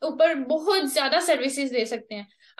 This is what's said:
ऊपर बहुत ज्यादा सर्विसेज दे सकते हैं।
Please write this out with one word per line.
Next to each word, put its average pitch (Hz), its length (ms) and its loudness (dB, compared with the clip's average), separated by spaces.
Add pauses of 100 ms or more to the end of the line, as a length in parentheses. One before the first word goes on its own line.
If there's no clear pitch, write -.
ऊपर 320 280 4
बहुत 311 580 0
ज्यादा 285 260 2
सर्विसेज 277 520 0
दे 233 140 0
सकते 226 300 -8
हैं। 202 120 -12 (320)